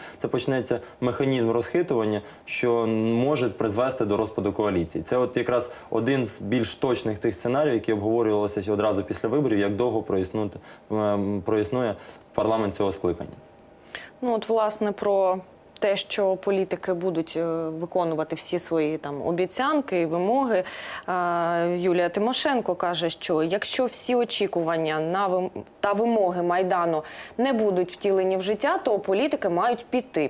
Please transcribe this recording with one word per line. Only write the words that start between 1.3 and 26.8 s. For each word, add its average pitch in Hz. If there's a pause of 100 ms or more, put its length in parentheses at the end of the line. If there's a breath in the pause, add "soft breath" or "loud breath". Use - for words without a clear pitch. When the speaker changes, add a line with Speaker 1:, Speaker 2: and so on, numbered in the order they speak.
Speaker 1:
розхитування, 117 (240 loud breath)
що 117
може 117
призвести 113
до 101
розпаду 98
коаліції. 90
Це 123
от 123
якраз 120 (200 loud breath)
один 120
з -
більш 107
точних 117
тих 113
сценаріїв, 135
які 110
обговорювалися 104
одразу 101
після 113
виборів, 120
як 101
довго 113
проіснути, 95 (320 loud breath)
ем, 104
проіснує 110 (400 loud breath)
парламент 110
цього 98
скликання. 87 (920 loud breath)
Speaker 2:
Ну, 247
от, 220
власне, 214
про 190 (400)
те, 202
що 190
політики 190
будуть, 170
е, 165 (240)
виконувати 160
всі -
свої 156
там 143
обіцянки 190
і 165
вимоги, 190 (440 loud breath)
е, 175
Юлія 175
Тимошенко 233
каже, 175
що 160
якщо 202
всі -
очікування 165
на 185
вим-, 185 (300)
та 202
вимоги 202
Майдану 175 (360 loud breath)